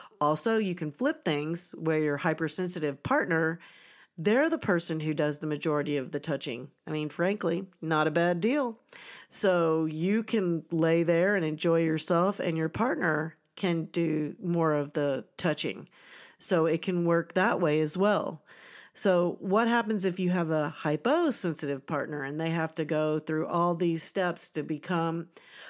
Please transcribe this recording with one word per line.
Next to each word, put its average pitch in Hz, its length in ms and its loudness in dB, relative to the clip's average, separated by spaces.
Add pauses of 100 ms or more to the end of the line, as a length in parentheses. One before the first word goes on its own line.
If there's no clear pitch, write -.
(200)
Also, 156 380 2
you 190 180 0
can 156 160 -6
flip 294 320 -2
things 160 540 -2
where 160 220 0
your 147 180 2
hypersensitive 160 840 -2
partner, 165 560 0 (580)
they're 233 320 2
the 311 80 -2
person 170 420 0
who 156 140 -2
does 147 260 0
the 165 80 -6
majority 147 500 0
of 135 140 -6
the 143 80 -4
touching. 135 500 -6 (180)
I 165 40 -8
mean, 151 180 -4
frankly, 185 580 -2 (140)
not 160 260 0
a 156 40 0
bad 170 300 2
deal. 240 380 0 (500)
So 165 560 2
you 175 380 0
can 175 480 0
lay 165 320 4
there 170 320 4
and 175 100 0
enjoy 165 380 2
yourself, 170 560 2
and 160 180 -2
your 160 120 0
partner 170 680 0 (200)
can 165 300 0
do 156 560 -2
more 170 320 2
of 147 200 -2
the 143 320 -2 (120)
touching. 143 500 -4 (520)
So 165 260 2
it 165 160 2
can 175 240 0
work 170 280 2
that 180 280 2
way 156 200 4
as 151 140 -2
well. 185 460 0 (520)
So 175 460 2
what 208 280 2
happens 220 360 0
if 180 160 -2
you 180 120 2
have 170 200 0
a 151 260 0
hyposensitive 160 1080 0
partner 147 380 -4
and 143 160 -6
they 165 100 0
have 160 260 -2
to 160 100 -2
go 156 340 0
through 156 280 -4
all 175 260 0
these 165 300 -2
steps 180 480 -4
to 151 120 -6
become 165 680 -2 (400)